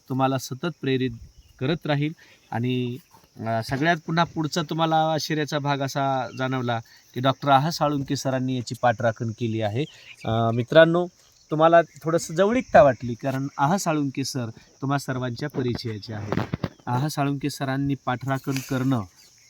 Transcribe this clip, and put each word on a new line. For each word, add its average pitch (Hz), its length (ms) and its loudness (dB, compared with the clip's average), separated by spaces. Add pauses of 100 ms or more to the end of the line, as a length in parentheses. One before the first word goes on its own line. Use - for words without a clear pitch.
तुम्हाला 131 300 0
सतत 131 280 -8 (140)
प्रेरित 131 300 0 (500)
करत 151 260 -2
राहील. 147 260 0 (380)
आणि, 123 460 -2 (440)
अ, 113 220 -2
सगळ्यात 156 340 0 (100)
पुन्हा 165 180 0
पुढचा 160 380 -4
तुम्हाला 160 500 0
आश्चर्याचा 151 460 -2
भाग 139 200 -2
असा 135 500 -2 (100)
जाणवला 127 420 -2 (340)
की 123 60 -4
डॉक्टर 135 280 0
आहा 143 220 4
साळुंके 147 460 -2
सरांनी 131 400 -2
याची 120 260 -6
पाठराखण 117 480 0
केली 110 300 -4
आहे. 110 240 -2 (400)
अ, 113 260 2
मित्रांनो, 165 560 4 (440)
तुम्हाला 165 320 6
थोडंसं 160 520 -4
जवळीकता 202 480 6
वाटली, 120 320 4
कारण 135 320 -4 (120)
आहा 151 200 2
साळुंके 147 460 -2
सर 123 220 -4 (360)
तुम्हा 139 160 0
सर्वांच्या 127 500 -4
परिचयाचे 117 640 -4
आहेत. 107 540 -4 (200)
आहा 127 220 0
साळुंके 143 420 -2
सरांनी 139 440 -2
पाठराखण 131 580 -4
करणं, 131 500 0 (480)